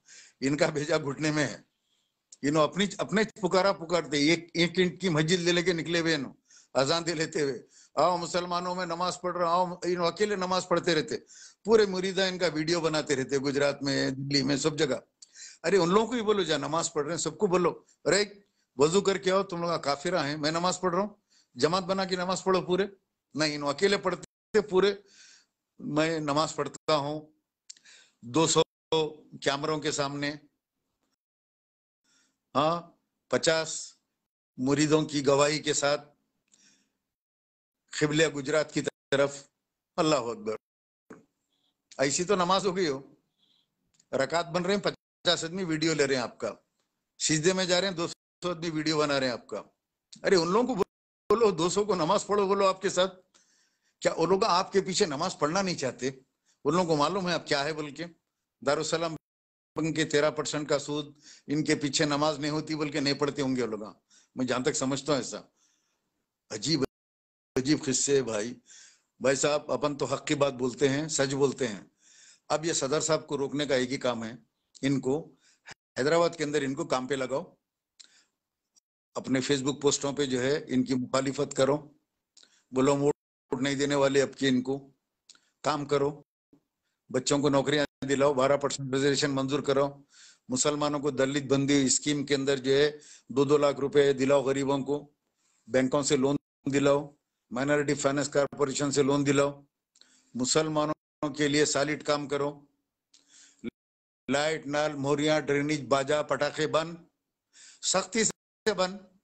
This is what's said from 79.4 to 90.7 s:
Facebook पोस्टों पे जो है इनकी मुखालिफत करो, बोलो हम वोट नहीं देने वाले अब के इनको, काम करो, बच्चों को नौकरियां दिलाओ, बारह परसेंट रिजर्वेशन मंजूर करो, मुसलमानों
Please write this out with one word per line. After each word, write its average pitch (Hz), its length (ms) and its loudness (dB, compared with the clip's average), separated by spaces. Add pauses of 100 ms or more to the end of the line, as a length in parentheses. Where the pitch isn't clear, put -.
Facebook 139 400 -2
पोस्टों 143 320 0
पे 143 140 -4
जो 127 120 -2
है 139 300 -2
इनकी 127 260 0
मुखालिफत 135 640 -2
करो, 135 180 4 (960)
बोलो 131 200 2
हम 143 60 0
वोट - 640 -4
नहीं 139 160 0
देने 143 180 0
वाले 139 260 4
अब 131 180 0
के 139 80 0
इनको, 127 300 0 (840)
काम 143 220 -2
करो, 143 240 0 (1040)
बच्चों 131 280 0
को 143 100 2
नौकरियां 139 580 0
दिलाओ, 139 260 4
बारह 135 240 4
परसेंट 135 360 -4
रिजर्वेशन 139 380 2
मंजूर 135 300 -2
करो, 139 240 2 (640)
मुसलमानों 147 500 0